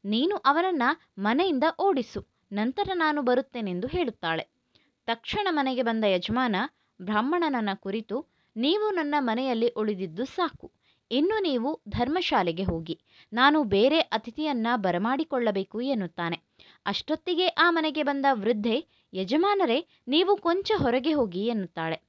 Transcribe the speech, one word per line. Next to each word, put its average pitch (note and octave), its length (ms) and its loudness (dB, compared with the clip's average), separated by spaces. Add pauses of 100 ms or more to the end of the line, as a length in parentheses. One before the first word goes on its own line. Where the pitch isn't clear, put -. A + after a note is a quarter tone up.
ನೀನು B3+ 320 0
ಅವನನ್ನ D#4 460 2 (360)
ಮನೆಯಿಂದ C4 460 2 (160)
ಓಡಿಸು, C#4 460 0 (260)
ನಂತರ C4+ 420 -2
ನಾನು D4+ 280 0
ಬರುತ್ತೇನೆಂದು" A#3+ 640 0
ಹೇಳುತ್ತಾಳೆ. A#3 600 -2 (580)
ತಕ್ಷಣ F#4+ 440 -2
ಮನೆಗೆ C4 320 0
ಬಂದ A3+ 220 0
ಯಜಮಾನ G#3 520 2 (460)
ಬ್ರಾಹ್ಮಣನನ್ನ A#3+ 720 0
ಕುರಿತು, A3 520 -6 (300)
"ನೀವು G4 340 2
ನನ್ನ D4+ 280 -2
ಮನೆಯಲ್ಲಿ A#3+ 500 0
ಉಳಿದಿದ್ದು G3+ 560 -4
ಸಾಕು, - 480 -6 (380)
ಇನ್ನು G4 320 0
ನೀವು C#4 460 -2
ಧರ್ಮಶಾಲೆಗೆ G#3+ 760 0
ಹೋಗಿ, E3 380 -4 (320)
ನಾನು C#4+ 320 4
ಬೇರೆ A#3 360 4
ಅತಿಥಿಯನ್ನ A#3+ 680 -4 (100)
ಬರಮಾಡಿಕೊಳ್ಳಬೇಕು" G#3+ 1040 -2
ಎನ್ನುತ್ತಾನೆ. F3+ 600 -4 (460)
ಅಷ್ಟೊತ್ತಿಗೆ D#4+ 600 -2
ಆ F4 240 4
ಮನೆಗೆ D#4 320 0
ಬಂದ C#4 300 0
ವೃದ್ಧೆ, A3+ 540 0 (280)
"ಯಜಮಾನರೇ, D4+ 720 2 (220)
ನೀವು F4 280 2
ಕೊಂಚ F#4+ 400 0
ಹೊರಗೆ C4 360 0
ಹೋಗಿ" G#3+ 340 -2
ಎನ್ನುತ್ತಾಳೆ. F3 640 -4